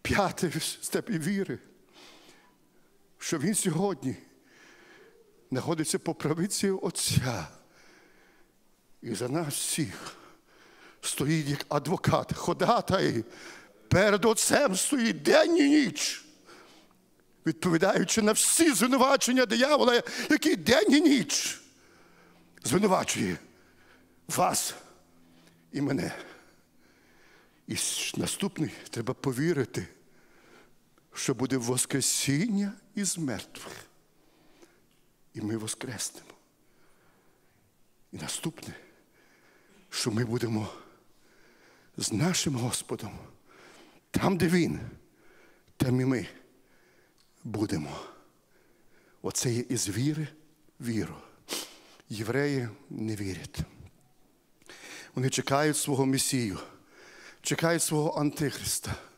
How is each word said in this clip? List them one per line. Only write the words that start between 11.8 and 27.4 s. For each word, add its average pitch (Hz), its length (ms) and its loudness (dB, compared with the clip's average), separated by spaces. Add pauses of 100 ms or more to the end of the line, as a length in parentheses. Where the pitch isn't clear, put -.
ходатай, 175 880 2 (640)
перед 196 380 6
Отцем 226 500 4
стоїть 220 460 0
день 320 360 6
і 143 120 6
ніч, - 560 2 (1200)
відповідаючи 180 760 2
на 214 100 4
всі 302 420 4
звинувачення 254 720 4
диявола, 240 580 4 (260)
який 311 260 4
день 226 380 4
і 302 80 8
ніч - 600 2 (1040)
звинувачує 147 720 2 (880)
вас - 480 0 (960)
і 139 100 -4
мене. - 300 -2 (1600)